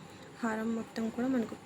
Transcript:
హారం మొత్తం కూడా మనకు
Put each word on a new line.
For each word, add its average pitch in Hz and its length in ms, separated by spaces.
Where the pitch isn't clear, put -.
హారం 226 340
మొత్తం 226 320
కూడా 240 200
మనకు 247 260